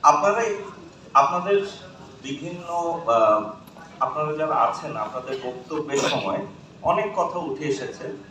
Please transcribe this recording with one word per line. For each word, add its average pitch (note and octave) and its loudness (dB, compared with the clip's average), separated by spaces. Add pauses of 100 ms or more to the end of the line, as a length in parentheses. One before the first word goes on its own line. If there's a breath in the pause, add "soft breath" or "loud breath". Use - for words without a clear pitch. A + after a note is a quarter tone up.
(120)
আপনারাই, G#3 2 (600)
আপনাদের C#3 4 (640)
বিভিন্ন, E3+ -8
আহ, B2+ 4 (580)
আপনারা D3+ 0
যারা D#3 0
আছেন, A#2 0
আপনাদের B2+ -6
বক্তব্যের C#3 -4
সময় B2+ 0 (400)
অনেক G3+ 2
কথা F3 0
উঠে D3+ -6
এসেছে। - -4 (240)